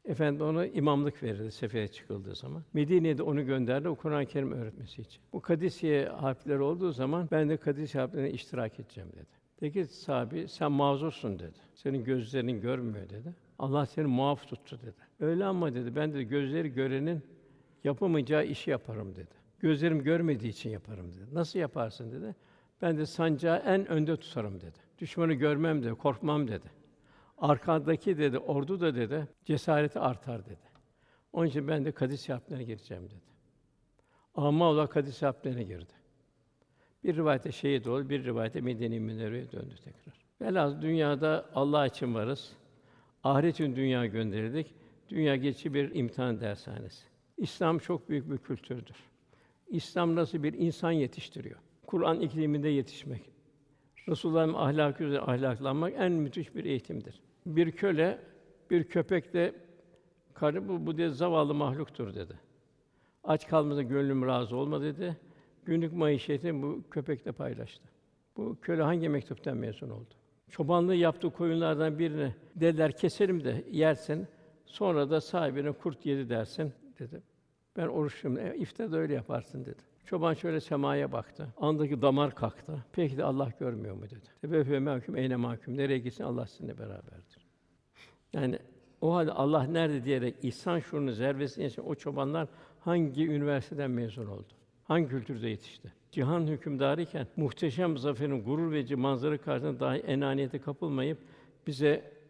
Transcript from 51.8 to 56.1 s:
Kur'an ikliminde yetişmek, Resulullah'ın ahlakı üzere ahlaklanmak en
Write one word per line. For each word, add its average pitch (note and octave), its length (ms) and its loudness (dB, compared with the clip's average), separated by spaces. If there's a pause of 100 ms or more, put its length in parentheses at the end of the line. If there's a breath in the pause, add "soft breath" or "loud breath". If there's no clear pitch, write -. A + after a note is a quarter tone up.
Kur'an E3 360 2
ikliminde D3+ 480 0
yetişmek, C#3 520 -2 (840 soft breath)
Resulullah'ın D#3+ 460 2
ahlakı D3 500 2
üzere C#3+ 180 0
ahlaklanmak C3+ 760 0
en F#3 140 2